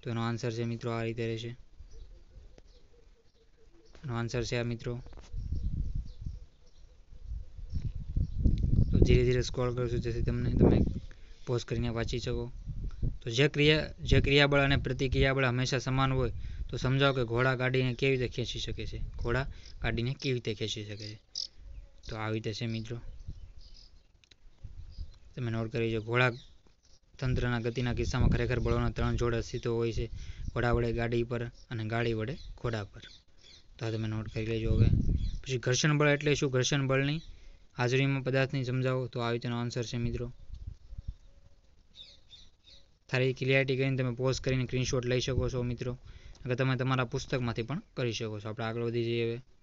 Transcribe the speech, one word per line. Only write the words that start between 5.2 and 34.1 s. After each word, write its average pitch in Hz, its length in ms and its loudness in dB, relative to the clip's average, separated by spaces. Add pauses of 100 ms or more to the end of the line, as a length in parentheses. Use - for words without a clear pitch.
તો - 80 8
ધીરે 123 240 8
ધીરે 123 180 4
scroll 123 340 0
કરું 123 160 -2
છું 120 80 0
જેથી 117 220 -2
તમને, 120 300 0
તમે - 280 8 (680)
પોઝ 120 180 -2
કરીને 120 240 0
વાંચી 117 300 -2
શકો. 120 320 -4 (720)
તો - 80 -6
જે 127 180 4
ક્રિયા, 151 400 4 (140)
જે 135 200 6
ક્રિયાબળ 143 380 6
અને 139 180 4
પ્રતિક્રિયાબળ 135 680 2
હંમેશા 127 320 0
સમાન 135 360 2
હોય, 127 180 2 (380)
તો 127 80 -6
સમજાવો 135 360 4
કે 127 100 0
ઘોડા 123 320 2
ગાડીને 127 380 2
કેવી 135 180 2
રીતે 127 160 2
ખેંચી 113 320 -4
શકે 110 260 -6
છે. 113 120 -6
ઘોડા 120 500 -2 (340)
ગાડીને 117 320 -2
કેવી 135 200 -2
રીતે 120 200 -4
ખેંચી 104 320 -6
શકે 104 300 -12
છે. 104 60 -20 (880)
તો 113 60 -6
આવી 110 180 -4
રીતે 113 200 -4
છે 117 120 -6
મિત્રો. 113 360 -6 (2250)
તમે 120 160 -4
note 113 200 -2
કરી 117 160 0
લેજો. 113 140 0
ઘોડા 120 300 4 (880)
તંત્રના 123 400 2
ગતિના 120 340 -2
કિસ્સામાં 123 360 2
ખરેખર 117 300 2
બળોના 117 300 2
ત્રણ 117 260 0
જોડ 120 200 0
અસ્તિત્વ 117 380 -4
હોય 117 180 0
છે. 113 160 -2 (460)
ઘોડા 120 180 2
વડે 117 220 2
ગાડી 117 300 2
પર 120 220 -2
અને 113 400 -8
ગાડી 117 280 0
વડે 110 240 -4 (240)
ઘોડા 113 220 -2
પર. 98 180 -14 (760)
તો 117 60 -6
આ 113 40 -2
તમે 110 180 -2
note 110 200 -4